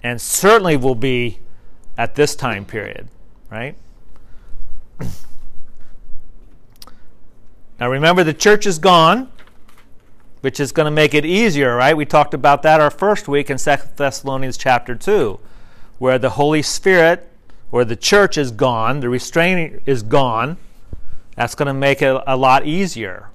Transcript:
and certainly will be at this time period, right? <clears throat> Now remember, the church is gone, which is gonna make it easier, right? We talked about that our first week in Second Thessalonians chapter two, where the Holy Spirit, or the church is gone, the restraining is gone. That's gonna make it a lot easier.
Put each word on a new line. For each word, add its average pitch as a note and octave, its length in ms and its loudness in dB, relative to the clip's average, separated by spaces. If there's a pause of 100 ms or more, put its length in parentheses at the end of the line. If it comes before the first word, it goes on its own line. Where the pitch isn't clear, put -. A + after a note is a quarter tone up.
and B2 180 -6
certainly F#3+ 560 2
will C3 200 2
be B2 440 -2 (580)
at A#2 180 -2
this D3 200 2
time G#2 300 -4
period, G2+ 420 -10 (420)
right? A2+ 260 -10 (1200)
<clears throat> - 80 -2 (2750)
Now B2 100 -2
remember, E3 340 4
the D#3 120 0
church G#3 300 4
is F3 140 0
gone, F3+ 500 4 (1120)
which C3+ 200 -4
is C#3 120 -4
gonna D3+ 200 0
make D3+ 220 2
it D3+ 120 2
easier, D#3 500 2
right? C#3 220 4
We D3 80 -2
talked D3+ 280 2
about C#3+ 280 2
that D#3 180 6
our D3 120 4
first G3+ 360 0
week C#3+ 220 -2
in C3+ 80 -2
Second - 400 0
Thessalonians C3+ 600 -4
chapter B2 380 0
two, C3+ 440 0 (580)
where B2+ 200 2
the C3 120 0
Holy D3 320 0
Spirit, F3 680 2 (440)
or A#2+ 120 2
the A#2 140 -2
church G3+ 400 2
is C3 140 -2
gone, A#2+ 500 0
the B2 80 -4
restraining E3 760 -2
is C3 160 0
gone. B2+ 560 0 (800)
That's A#2+ 200 -4
gonna C#3 180 -2
make C#3 280 2
it C3 240 2
a C3 120 2
lot C3 280 4
easier. D3+ 680 -4